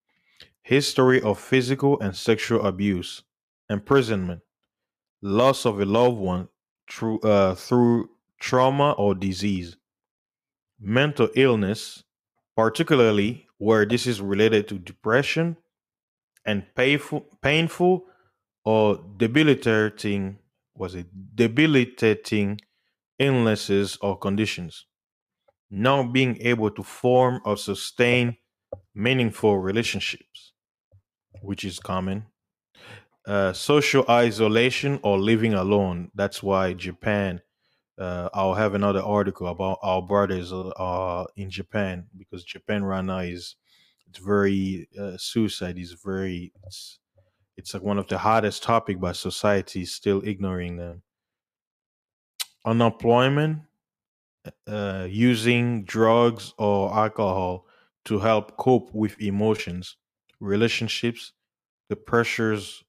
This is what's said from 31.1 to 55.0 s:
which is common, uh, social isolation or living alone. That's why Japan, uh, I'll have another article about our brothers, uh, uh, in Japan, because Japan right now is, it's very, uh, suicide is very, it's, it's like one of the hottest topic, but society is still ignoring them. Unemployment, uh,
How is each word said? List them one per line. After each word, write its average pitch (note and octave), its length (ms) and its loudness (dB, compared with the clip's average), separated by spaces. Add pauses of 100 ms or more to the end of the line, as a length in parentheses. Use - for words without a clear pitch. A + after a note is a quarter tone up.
which G2+ 240 -10
is F#2 160 -10
common, F#2+ 440 -6 (1000)
uh, G2 260 0
social C#3+ 560 2
isolation A#2+ 960 2
or G2+ 160 2
living A2 360 2
alone. F#2 600 0
That's G2+ 260 -4
why F#2+ 340 0
Japan, F#2 640 -4 (580)
uh, F2+ 340 -8
I'll G2 220 0
have G#2 200 0
another G2 280 0
article G2 460 -2
about F#2 340 -4
our F#2 200 -2
brothers, F#2 500 -2
uh, F#2 160 -8
uh, F#2 560 -6 (100)
in F#2+ 160 -12
Japan, F#2+ 560 -6 (100)
because F#2 280 -18
Japan G2+ 400 -6
right F#2+ 200 -4
now F#2 140 -4
is, F2 380 -10 (520)
it's F2+ 120 -20
very, G2 640 0 (100)
uh, G2 200 -12
suicide F#2 600 -4
is E2+ 160 -14
very, F#2+ 580 -8 (120)
it's, - 360 -20 (540)
it's - 200 -14
like F#2 80 -10
one G2+ 160 -2
of F#2+ 100 -6
the F#2+ 80 -2
hottest G#2+ 460 0
topic, A2+ 360 -2
but F2+ 160 -4
society F#2+ 680 -2
is F2 100 -10
still G2 300 -2
ignoring F#2 540 -6
them. F2 260 -14 (1600)
Unemployment, B2 920 2 (1080)
uh, G2 420 -6